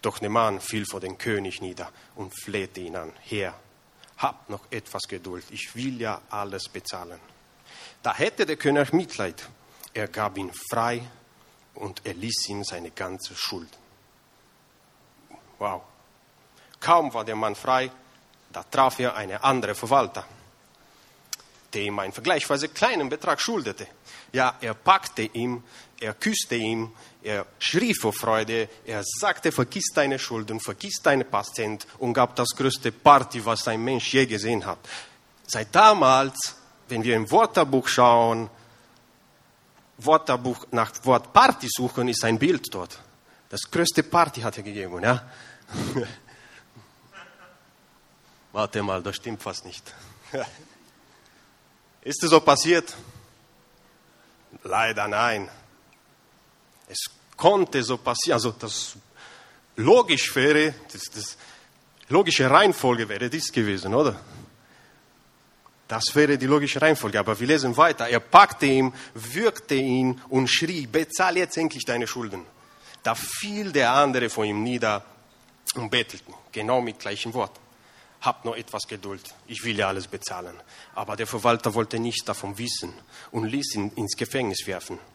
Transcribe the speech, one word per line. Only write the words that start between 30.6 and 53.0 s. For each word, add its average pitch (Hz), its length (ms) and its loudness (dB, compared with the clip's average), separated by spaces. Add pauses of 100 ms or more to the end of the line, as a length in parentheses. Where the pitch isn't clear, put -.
deine 139 240 4
Patient", 107 640 -6 (100)
und 120 160 -2
gab 123 220 2
das 120 200 0
größte 131 360 -2
Party, 131 520 6
was 113 240 -2
ein 113 160 -2
Mensch 127 300 -2
je 131 120 6
gesehen 110 400 -4
hat. 92 140 -8 (680)
Seit 110 260 -6
damals, 139 840 6 (320)
wenn 113 160 -4
wir 117 120 2
im 110 160 0
Wörterbuch 151 560 4
schauen, 117 600 6 (1500)
Wörterbuch 131 760 2
nach 117 200 0 (140)
Wort 123 280 4
Party 233 360 6
suchen, 123 380 -2
ist 117 160 -2
ein 113 140 2
Bild 151 340 0
dort. 90 280 -12 (500)
Das - 120 -8
größte 170 420 0
Party 160 380 2
hat 110 160 -6
er 104 60 -12
gegeben, 95 380 -10
ja. 123 260 2 (680)
<laughs> 123 140 -4 (2500)
Warte 104 320 -2
mal, 95 180 -2
das 95 140 -8
stimmt 113 260 -10
fast - 240 -10
nicht. - 280 -18 (380)
<laughs> - 140 -6 (1600)
Ist - 220 -6
es 165 60 2
so 160 100 10
passiert? 160 560 4 (1700)